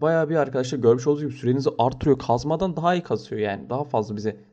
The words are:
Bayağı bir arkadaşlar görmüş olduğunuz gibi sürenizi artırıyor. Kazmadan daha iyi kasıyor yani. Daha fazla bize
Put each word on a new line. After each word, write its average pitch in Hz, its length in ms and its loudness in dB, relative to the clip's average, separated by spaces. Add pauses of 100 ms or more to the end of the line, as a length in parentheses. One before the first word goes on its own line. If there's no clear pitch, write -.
Bayağı 160 280 2
bir 165 60 -2
arkadaşlar 131 440 -2
görmüş 120 280 4
olduğunuz 147 160 2
gibi - 160 -6
sürenizi 131 380 0
artırıyor. 131 420 2
Kazmadan 156 560 -2
daha 170 200 2
iyi 175 80 -2
kasıyor 107 380 -4
yani. 101 280 -4
Daha 135 140 -4
fazla 110 320 -2
bize 104 220 -4 (160)